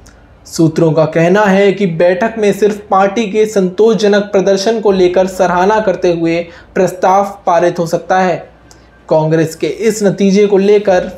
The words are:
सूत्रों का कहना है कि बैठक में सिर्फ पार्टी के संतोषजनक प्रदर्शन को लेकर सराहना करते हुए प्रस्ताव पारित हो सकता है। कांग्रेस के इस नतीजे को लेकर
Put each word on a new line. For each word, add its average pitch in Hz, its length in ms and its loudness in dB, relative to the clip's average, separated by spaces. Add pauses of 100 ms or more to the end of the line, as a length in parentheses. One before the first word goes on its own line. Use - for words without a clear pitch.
(460)
सूत्रों 160 460 0
का 156 140 2
कहना 170 360 2
है 196 320 2
कि 202 140 -2
बैठक 180 500 0
में 208 160 0
सिर्फ 202 280 -2 (100)
पार्टी 196 360 0
के 214 180 0
संतोषजनक 202 760 0
प्रदर्शन 196 560 0
को 208 120 0
लेकर 185 360 2
सराहना 185 520 0
करते 180 340 0
हुए 165 260 -2 (360)
प्रस्ताव 190 720 0
पारित 175 340 0
हो 170 60 -4
सकता 175 340 -2
है। 185 160 0 (720)
कांग्रेस 156 460 0
के 170 120 -6
इस 208 360 -2
नतीजे 196 440 2
को 202 100 2
लेकर 202 600 2